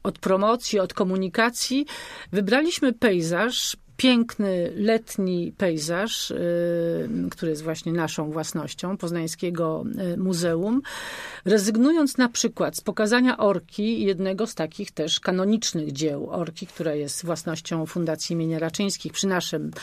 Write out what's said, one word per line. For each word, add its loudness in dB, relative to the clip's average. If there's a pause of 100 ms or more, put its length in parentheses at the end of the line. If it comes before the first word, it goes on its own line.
od -4
promocji, 2
od 0
komunikacji. 0 (460)
Wybraliśmy 2
pejzaż, 0 (200)
piękny, 2
letni 0
pejzaż, -2
y, 0 (220)
który -4
jest -6
właśnie -4
naszą -2
własnością, -6
Poznańskiego, -2 (300)
y, -4
Muzeum, 0 (640)
rezygnując 4
na 6
przykład -2
z -8
pokazania 4
orki, 2
jednego 0
z -12
takich -6
też -2
kanonicznych 0
dzieł -2
orki, -6
która -4
jest -6
własnością -4
Fundacji -4
imienia -2
Raczyńskich -4
przy 0
naszym, -2 (120)